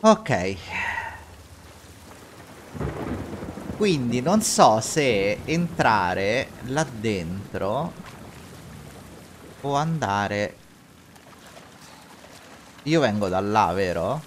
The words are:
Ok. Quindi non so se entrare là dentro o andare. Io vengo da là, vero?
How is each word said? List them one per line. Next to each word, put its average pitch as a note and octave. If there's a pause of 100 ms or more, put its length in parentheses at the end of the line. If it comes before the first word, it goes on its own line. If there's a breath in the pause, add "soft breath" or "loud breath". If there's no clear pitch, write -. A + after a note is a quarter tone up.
Ok. G#2+ (3250 loud breath)
Quindi C3
non F#3
so C3
se G#2
entrare A#2 (140)
là C3+
dentro G#2 (1700)
o C#3
andare. G#2 (2250)
Io D#3
vengo G#2
da F#2
là, G2+
vero? F#2